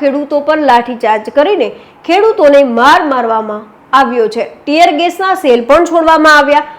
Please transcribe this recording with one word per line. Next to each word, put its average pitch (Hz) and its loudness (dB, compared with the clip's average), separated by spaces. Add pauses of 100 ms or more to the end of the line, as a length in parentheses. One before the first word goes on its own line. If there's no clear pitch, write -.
ખેડૂતો 285 -2
પર 311 0 (120)
લાઠીચાર્જ 233 -2
કરીને 294 0 (400)
ખેડૂતોને 339 2 (180)
માર 294 4 (140)
મારવામાં 220 -4 (300)
આવ્યો 247 0
છે. 220 -6 (200)
ટીયર 330 2
ગેસના 349 -2
સેલ 247 0
પણ 339 2
છોડવામાં 311 2
આવ્યા. 294 0 (100)